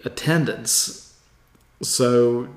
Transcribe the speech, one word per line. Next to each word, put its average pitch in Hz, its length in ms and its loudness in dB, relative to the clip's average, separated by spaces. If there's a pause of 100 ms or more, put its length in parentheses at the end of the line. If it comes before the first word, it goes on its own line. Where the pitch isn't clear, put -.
attendance. - 1080 -2 (680)
So 120 760 2